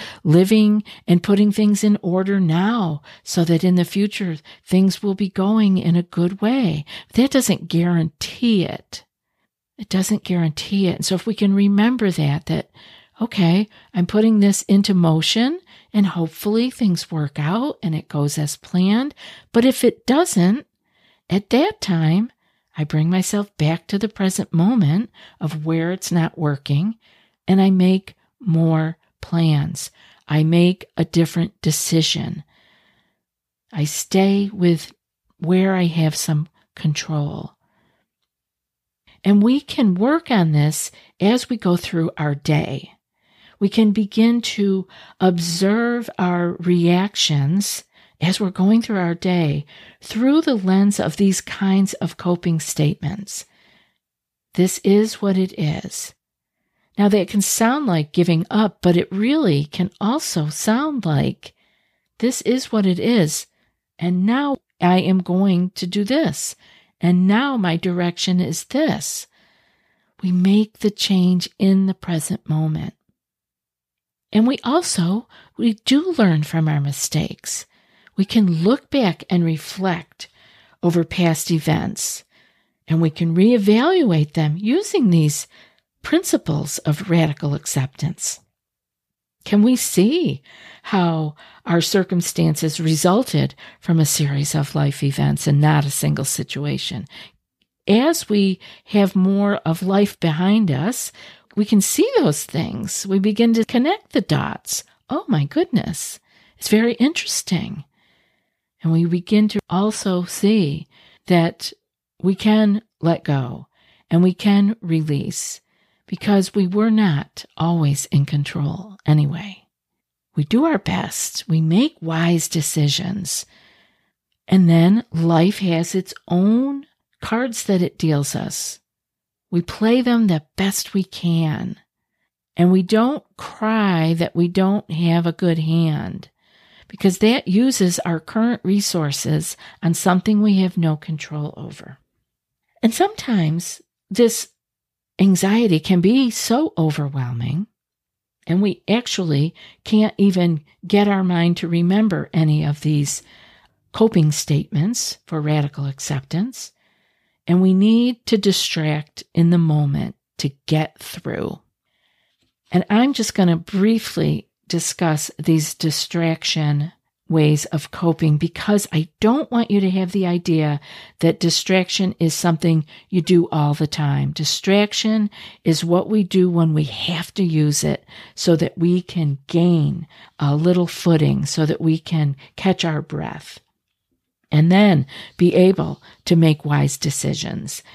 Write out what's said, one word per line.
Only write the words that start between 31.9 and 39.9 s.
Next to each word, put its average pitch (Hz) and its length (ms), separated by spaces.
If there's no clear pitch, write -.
I 160 100
stay 196 720
with 175 400
where 185 360
I 180 100
have 160 300
some 156 320
control. - 800
And 202 200
we 254 160
can 208 360